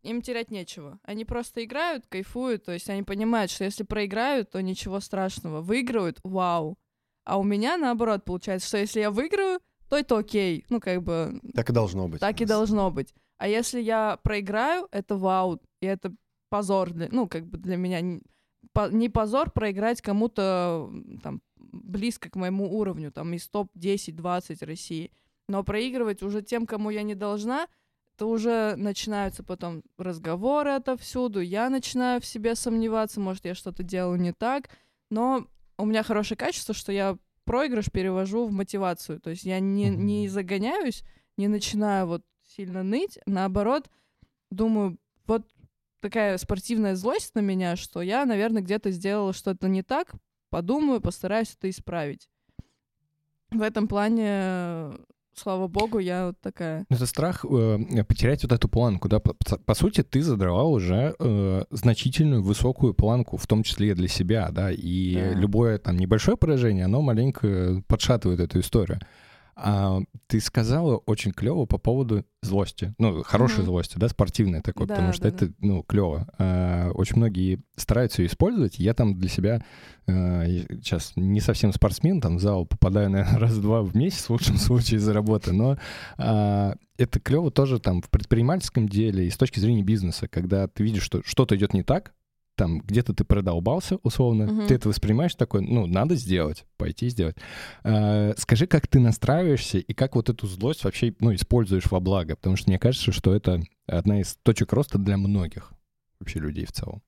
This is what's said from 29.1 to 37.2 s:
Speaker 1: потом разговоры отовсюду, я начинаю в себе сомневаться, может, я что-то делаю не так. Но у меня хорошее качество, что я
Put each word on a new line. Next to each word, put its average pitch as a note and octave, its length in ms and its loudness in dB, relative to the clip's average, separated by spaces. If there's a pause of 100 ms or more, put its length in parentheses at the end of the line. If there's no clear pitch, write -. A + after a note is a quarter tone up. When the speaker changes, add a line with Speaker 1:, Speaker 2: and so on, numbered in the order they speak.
Speaker 1:
потом F3 400 -10 (140)
разговоры F3+ 720 -4
отовсюду, B3+ 680 -4
я G3+ 280 -2
начинаю B3 520 -2
в - 40 -16
себе A3+ 300 -4
сомневаться, A3+ 640 -2
может, F#3+ 260 -6
я F3+ 100 -8
что-то F#3 280 -12
делаю F3+ 360 -4
не F3 120 0
так. B3+ 380 -4 (400)
Но B3 380 -2 (300)
у G#3 80 -4
меня G#3+ 180 0
хорошее G#3+ 340 -2
качество, - 380 -6
что - 160 -10
я G3 260 -2 (280)